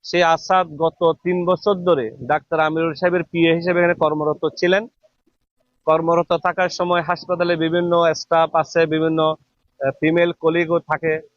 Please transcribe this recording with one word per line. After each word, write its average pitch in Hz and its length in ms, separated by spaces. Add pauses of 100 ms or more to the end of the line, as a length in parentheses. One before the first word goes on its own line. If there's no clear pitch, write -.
সে 175 200
আসাদ 170 440 (100)
গত 160 360 (100)
তিন 180 220
বছর 185 280
ধরে 170 380 (140)
ডাক্তার 151 340
আমিরুল 160 340
সাহেবের 175 300
পিএ 165 320
হিসেবে 170 240
এখানে 175 140
কর্মরত 151 640
ছিলেন। 190 300 (960)
কর্মরত 165 480
থাকার 175 360
সময় 175 320
হাসপাতালে 175 540
বিভিন্ন 170 580
স্টাফ 165 420
আছে, 165 300
বিভিন্ন, 160 380
আহ, - 680
ফিমেল 170 400
কলিগও 165 480
থাকে। 156 420 (160)